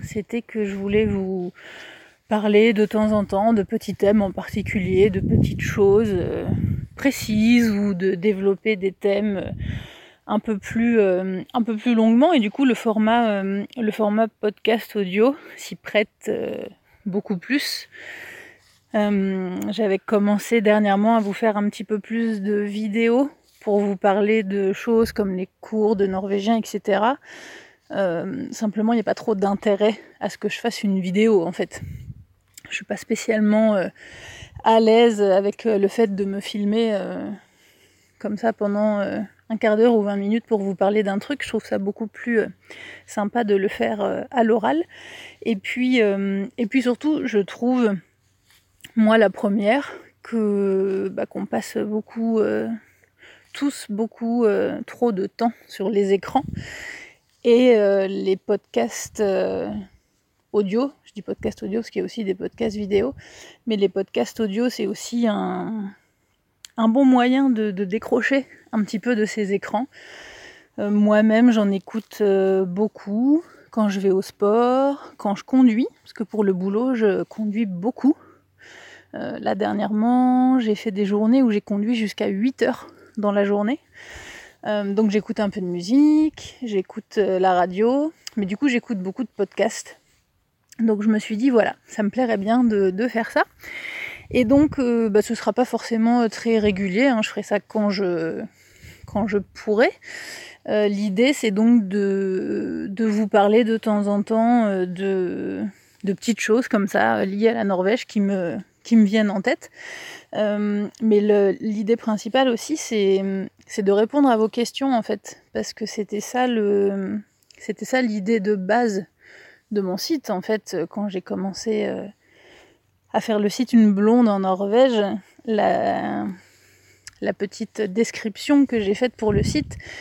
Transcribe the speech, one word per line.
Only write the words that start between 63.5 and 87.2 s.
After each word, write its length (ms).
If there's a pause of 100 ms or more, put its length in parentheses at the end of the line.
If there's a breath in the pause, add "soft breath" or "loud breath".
mais 80
les 140
podcasts 500
audio, 300
c'est 160
aussi 420
un, 640 (840 soft breath)
un 100
bon 160
moyen 460
de, 220
de 120
décrocher 600 (280 loud breath)
un 100
petit 160
peu 160
de 100
ces 280
écrans. 340 (920 loud breath)
Euh, 100
moi-même, 600
j'en 200
écoute, 500
euh, 420
beaucoup 800 (260 loud breath)
quand 200
je 100
vais 120
au 100
sport, 960
quand 180
je 80
conduis, 440 (160)
parce 100
que 100
pour 200
le 100
boulot, 420
je 280
conduis 420
beaucoup. 500 (1000 loud breath)
Euh, 240
là, 160
dernièrement, 1040
j'ai 160
fait 160
des 140
journées 360
où 100
j'ai 100
conduit 340
jusqu'à 320
huit 340
heures 260 (300 loud breath)
dans 140
la 140
journée. 340 (840 loud breath)
Euh, 280
donc 180
j'écoute 280
un 100
peu 100
de 60
musique, 960
j'écoute, 560
euh, 220